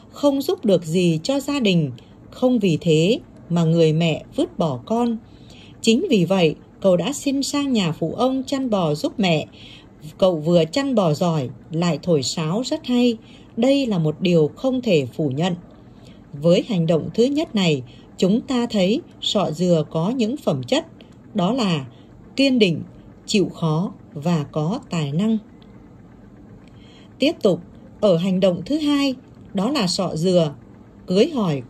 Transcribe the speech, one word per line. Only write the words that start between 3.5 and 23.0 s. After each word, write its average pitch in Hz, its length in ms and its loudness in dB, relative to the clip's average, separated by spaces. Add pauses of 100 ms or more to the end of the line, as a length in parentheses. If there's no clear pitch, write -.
người 160 280 4
mẹ 160 320 0 (120)
vứt 330 220 -2
bỏ 135 280 -2
con. 233 300 -2 (640)
Chính 254 300 2
vì 190 140 4
vậy, 175 300 2 (260)
cậu 185 160 4
đã 180 160 -2
xin 277 300 -4
sang 285 300 -4
nhà 180 200 0
phụ - 220 -6
ông 262 320 -2
chăn 262 240 -4
bò 170 240 0
giúp - 260 -4
mẹ. 165 260 0 (720)
Cậu 185 180 2
vừa 160 280 2
chăn 269 300 -2
bò 180 180 2
giỏi, 156 360 -2 (220)
lại 165 320 -2
thổi 160 200 2
sáo 170 420 -4
rất 311 220 -6
hay. 247 320 2 (380)
Đây 269 300 2
là 202 120 0
một 156 220 -2
điều 165 360 4
không 262 240 -2
thể 165 260 2
phủ 151 220 -4
nhận. 165 260 -2 (800)
Với 170 360 2
hành 175 180 0
động 160 280 0
thứ 226 100 2
nhất 285 300 -2
này, 165 280 0 (360)
chúng 208 220 2
ta 247 260 -4
thấy 214 340 0 (200)
sọ 180 300 -2
dừa 165 400 0
có 165 200 -2
những 247 260 -2
phẩm 147 260 -4
chất, - 240 -2 (480)
đó 190 180 0
là 180 340 -2 (500)
kiên 269 220 2
định, 175 240 2 (440)